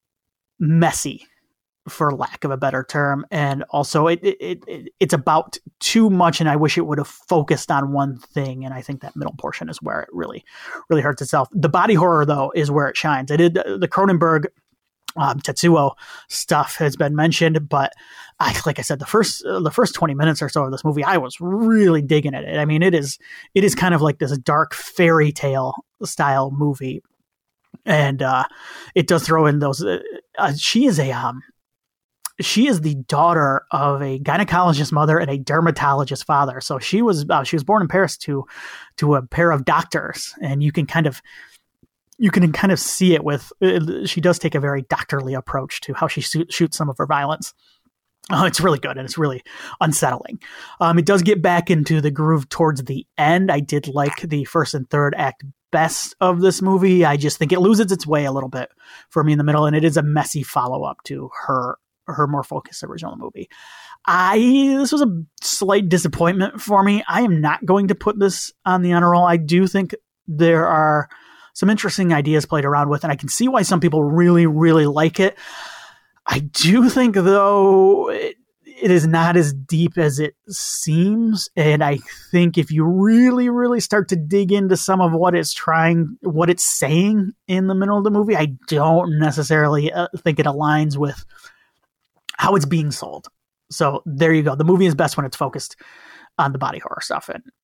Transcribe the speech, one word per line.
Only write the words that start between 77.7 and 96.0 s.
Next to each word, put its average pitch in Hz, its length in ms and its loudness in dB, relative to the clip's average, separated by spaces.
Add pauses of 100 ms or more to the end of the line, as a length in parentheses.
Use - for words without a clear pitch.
it, - 280 -6 (280)
it - 260 -2
is 165 160 6
not 165 300 4
as 147 160 4
deep 160 460 -2
as 147 200 0
it 151 160 -4 (140)
seems, 202 1080 -2
and 151 280 2
I 143 140 0 (320)
think 175 260 2
if 156 140 0
you 156 140 2
really, 240 640 4
really 240 300 0
start 214 300 0
to 190 60 0
dig 180 340 0
into 196 280 2
some 190 240 0
of 165 100 2
what 175 220 2
it's 165 180 -2
trying, 165 720 0
what 170 260 0
it's 180 160 0
saying 190 680 0 (160)
in 185 180 0
the 190 80 0
middle 196 240 0
of 196 60 0
the 214 60 2
movie, 208 260 2
I 151 180 0 (140)
don't 156 500 2
necessarily, 151 720 0
uh, 175 140 -2 (120)
think 156 200 -2
it 147 80 0
aligns 151 500 0
with 143 260 -4 (1160)
how 190 160 0
it's 147 120 0
being 151 240 -2
sold. - 380 -14 (420)
So 143 340 -2
there 160 280 0
you 156 100 4
go. 143 120 -2
The 156 100 -2
movie 185 220 4
is 160 80 2
best 160 220 -2
when 143 100 -4
it's - 100 -12
focused - 400 -8 (640)